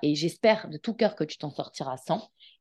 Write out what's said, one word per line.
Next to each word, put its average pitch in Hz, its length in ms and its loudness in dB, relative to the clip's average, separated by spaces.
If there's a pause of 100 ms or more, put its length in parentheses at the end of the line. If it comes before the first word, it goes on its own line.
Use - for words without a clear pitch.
et 151 120 4
j'espère 175 540 2
de 151 80 -10
tout 220 160 -4
cœur 208 240 0
que 156 80 -2
tu - 140 -8
t'en 151 100 -8
sortiras 139 480 -8
sans. - 340 -4 (300)